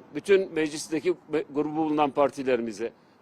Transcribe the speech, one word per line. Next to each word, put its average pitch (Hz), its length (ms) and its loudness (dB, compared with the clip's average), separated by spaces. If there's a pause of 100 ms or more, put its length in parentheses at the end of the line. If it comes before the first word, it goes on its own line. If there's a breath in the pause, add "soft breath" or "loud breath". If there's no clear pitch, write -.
(140)
bütün 190 380 2
meclisteki 156 600 -2 (180)
me-, 156 120 -2 (100)
grubu 151 220 -2
bulunan 151 340 2
partilerimize, 120 840 0 (300 soft breath)